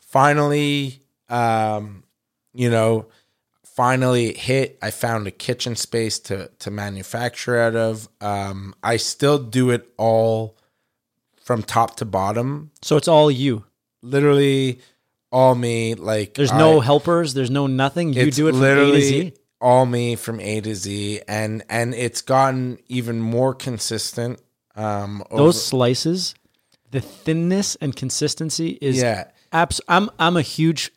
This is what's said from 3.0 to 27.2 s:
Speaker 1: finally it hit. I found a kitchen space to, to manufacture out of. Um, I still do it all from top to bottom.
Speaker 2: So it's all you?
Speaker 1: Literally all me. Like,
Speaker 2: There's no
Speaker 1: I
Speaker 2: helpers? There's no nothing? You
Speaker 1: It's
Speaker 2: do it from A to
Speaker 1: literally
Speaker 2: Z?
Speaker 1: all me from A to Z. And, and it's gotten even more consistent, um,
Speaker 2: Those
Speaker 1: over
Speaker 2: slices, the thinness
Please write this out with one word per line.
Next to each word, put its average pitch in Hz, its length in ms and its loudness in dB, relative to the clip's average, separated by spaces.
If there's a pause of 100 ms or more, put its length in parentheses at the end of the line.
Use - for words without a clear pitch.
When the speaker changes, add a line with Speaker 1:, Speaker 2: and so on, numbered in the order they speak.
Speaker 1:
finally 127 640 0
it - 80 -8
hit. 131 460 -4
I 104 80 -6
found 113 360 -4
a 95 40 -10
kitchen 120 460 -8
space 113 440 -4
to, 95 300 -10 (100)
to 101 100 -10
manufacture 104 880 -6
out 117 180 2
of. 113 320 -2 (120)
Um, 98 640 -8
I 117 140 0
still 143 420 0
do 127 320 0
it 120 260 -2
all 113 600 0 (840)
from 113 200 -2
top - 340 0
to - 80 -6
bottom. 113 680 -4 (120)
Speaker 2:
So - 140 0
it's 147 120 0
all 151 220 6
you? 127 340 0 (380)
Speaker 1:
Literally 139 760 2 (520)
all 131 220 6
me. 117 400 -2
Like, 107 400 -4
Speaker 2:
There's 135 180 0
no 156 280 6
Speaker 1:
I 120 40 0
Speaker 2:
helpers? 147 500 2
There's 127 160 -2
no 139 160 0
nothing? 139 460 -2
You 127 160 2
Speaker 1:
It's 131 80 -2
Speaker 2:
do 151 120 2
it 156 40 2
from 131 100 4
A 135 40 6
to 135 80 6
Speaker 1:
literally 143 280 6
Speaker 2:
Z? 139 300 0 (280)
Speaker 1:
all 127 260 6
me 120 300 -2
from 113 240 -8
A 107 200 -4
to 107 140 -6
Z. 101 520 -6
And, 107 420 -6
and 117 260 -2
it's 117 280 -6
gotten 131 640 0
even 117 340 -4
more 120 340 0
consistent, 120 840 -8 (360)
um, 104 540 -6
Speaker 2:
Those - 100 -2
Speaker 1:
over 160 120 6
Speaker 2:
slices, 135 840 0 (560)
the 135 100 -4
thinness 175 800 -2